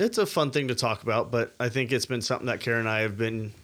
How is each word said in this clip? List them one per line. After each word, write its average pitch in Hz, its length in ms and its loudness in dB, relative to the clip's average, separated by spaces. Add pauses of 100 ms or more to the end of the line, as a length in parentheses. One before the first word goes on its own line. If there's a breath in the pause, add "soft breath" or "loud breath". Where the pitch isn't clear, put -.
it's 233 180 2
a 202 80 4
fun 147 260 0
thing 143 160 0
to 120 80 0
talk 110 260 0
about, 113 300 0
but 117 260 0
I 123 120 0
think 120 200 0
it's 123 160 0
been 123 160 -2
something - 240 -2
that 110 140 -2
Kara 117 180 0
and 113 100 0
I 110 120 2
have 107 180 0
been 110 340 -2 (100)